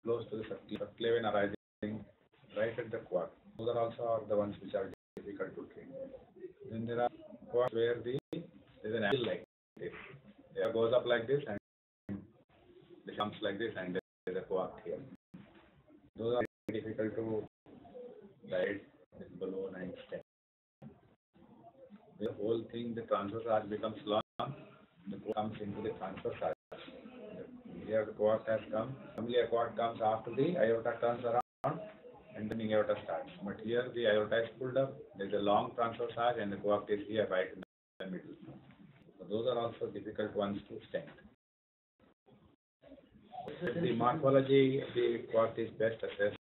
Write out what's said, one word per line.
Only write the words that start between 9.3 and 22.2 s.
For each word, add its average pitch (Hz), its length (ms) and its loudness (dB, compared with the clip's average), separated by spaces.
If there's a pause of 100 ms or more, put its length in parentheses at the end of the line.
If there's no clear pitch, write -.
this. - 160 -6 (600)
It 95 180 2
goes 113 220 4
up 120 100 6
like 120 220 4
this 139 220 2
and 104 100 -4 (1500)
it 98 120 -10
comes 104 240 0
like 101 160 0
this, 113 180 -2
and 90 180 -4
there 92 80 0 (260)
is 90 80 -2
a 92 160 -2
coag 92 180 2 (140)
here. - 160 -4 (1160)
Those 113 200 0
are 120 80 2 (240)
very 107 120 -4
difficult 110 360 -2
to 113 320 -2 (1000)
guide 92 320 0 (380)
with 90 220 -14
balloon 95 420 -4
and 92 100 -6 (140)
stent. - 160 -10 (2000)